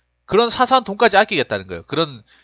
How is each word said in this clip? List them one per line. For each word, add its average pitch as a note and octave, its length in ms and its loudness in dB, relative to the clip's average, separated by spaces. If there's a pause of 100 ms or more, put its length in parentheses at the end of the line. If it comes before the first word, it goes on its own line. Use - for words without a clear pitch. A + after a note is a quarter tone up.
(260)
그런 A3+ 240 2
사소한 B3+ 340 0
돈까지 G#3 340 0
아끼겠다는 B2+ 500 0
거예요. E2+ 160 -10
그런 C#3+ 380 -6 (220)